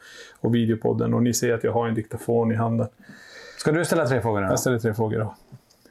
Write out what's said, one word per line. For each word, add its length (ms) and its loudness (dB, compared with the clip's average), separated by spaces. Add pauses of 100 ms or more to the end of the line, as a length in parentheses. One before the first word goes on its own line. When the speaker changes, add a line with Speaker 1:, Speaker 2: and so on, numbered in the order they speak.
(400)
Speaker 1:
Och 140 2
videopodden. 600 2
Och 80 2
ni 120 2
ser 200 0
att 100 -2
jag 80 0
har 160 0
en 60 -2
diktafon 580 0
i 20 -2
handen. 320 0 (720)
Speaker 2:
Ska 140 0
du 120 2
ställa 220 2
tre 140 0
frågor 200 0
nu 60 0
då? 60 2
Speaker 1:
Jag 80 0
ställer 180 2
tre 160 0
frågor 240 -2
då. 160 -4 (560)